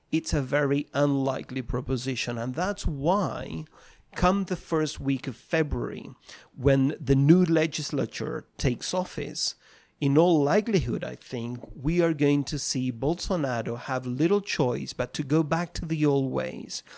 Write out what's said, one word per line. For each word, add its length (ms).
It's 220
a 80
very 540
unlikely 640
proposition. 800
And 160
that's 320
why, 800
come 280
the 120
first 440
week 260
of 100
February, 760
when 440
the 160
new 280
legislature 1040
takes 340
office, 640
in 200
all 240
likelihood, 600
I 120
think, 460
we 240
are 140
going 300
to 160
see 320
Bolsonaro 880
have 260
little 360
choice 520
but 220
to 80
go 180
back 320
to 120
the 200
old 260
ways, 520